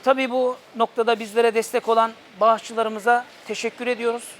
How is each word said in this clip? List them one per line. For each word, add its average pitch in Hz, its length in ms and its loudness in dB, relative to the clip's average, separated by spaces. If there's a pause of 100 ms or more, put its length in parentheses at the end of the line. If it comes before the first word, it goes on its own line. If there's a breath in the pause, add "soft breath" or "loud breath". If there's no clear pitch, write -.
Tabii 262 280 2
bu 247 260 -2 (180)
noktada 226 440 0
bizlere 220 340 0
destek 226 360 -2
olan 226 220 4 (280)
bağışçılarımıza 220 840 0 (220)
teşekkür 226 400 -6
ediyoruz. 233 520 -4